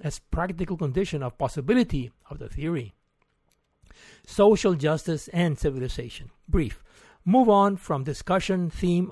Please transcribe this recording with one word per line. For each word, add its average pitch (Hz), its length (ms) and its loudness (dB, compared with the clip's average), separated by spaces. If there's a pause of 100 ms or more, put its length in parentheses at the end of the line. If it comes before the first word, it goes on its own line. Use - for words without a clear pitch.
as 151 200 -8
practical 175 560 -4
condition 151 480 -2
of 120 120 -8
possibility 139 760 0 (180)
of 147 80 -12
the 110 100 -14
theory. 143 460 -6 (1300)
Social 202 500 4
justice 156 540 -2
and 170 300 0
civilization. 123 720 -6 (180)
Brief. - 360 0 (400)
Move 233 240 6
on 196 280 6
from 139 280 -4
discussion 180 640 -2
theme 180 420 0